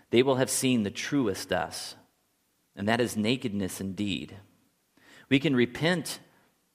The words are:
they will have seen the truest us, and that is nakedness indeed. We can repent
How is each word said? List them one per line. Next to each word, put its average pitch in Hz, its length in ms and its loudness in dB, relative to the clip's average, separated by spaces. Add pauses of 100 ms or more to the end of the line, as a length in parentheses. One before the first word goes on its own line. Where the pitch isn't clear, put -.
they 120 140 6
will 131 140 4
have 127 120 2
seen 127 320 2
the 101 80 0
truest 104 640 -2
us, - 420 -6 (800)
and 101 140 -4
that 117 100 2
is 120 160 0
nakedness 107 640 -2
indeed. 95 580 -6 (920)
We 139 100 6
can 135 160 2
repent 147 640 0 (560)